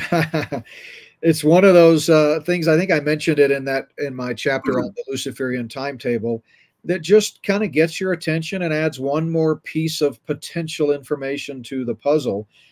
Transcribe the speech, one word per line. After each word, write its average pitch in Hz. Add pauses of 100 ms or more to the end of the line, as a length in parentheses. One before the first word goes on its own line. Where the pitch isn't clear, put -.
(120)
<laughs> 156 (580)
It's 151
one 175
of 190
those, 165
uh, 156
things, 175
I 160
think 185
I 156
mentioned 151
it 139
in 139
that, 135 (100)
in 139
my 123
chapter 131
on -
the -
Luciferian 127
timetable, 120 (420)
that 175
just 202
kinda 202
gets 156
your 190
attention 165
and 165
adds 151
one 147
more 160
piece 160
of -
potential 160
information 139
to 131
the 117
puzzle. 123 (240)